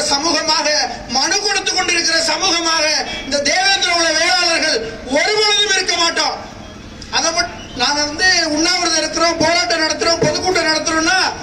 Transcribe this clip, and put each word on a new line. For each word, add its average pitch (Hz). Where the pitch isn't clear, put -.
சமூகமாக, 311
மனு 320
கொடுத்து 392
கொண்டிருக்கிற 339
சமூகமாக 330
இந்த 269
தேவேந்திர 370
குல 330
வேளாளர்கள் 330
ஒரு 370
பொழுதும் 415
இருக்க 370
மாட்டோம். 320
அதை 311
மட்-, -
நாங்க 285
வந்து 349
உண்ணாவிரதம் 339
இருக்கிறோம், 330
போராட்டம் 339
நடத்துறோம், 330
பொதுக்கூட்டம் 330
நடத்துறோம்னா 320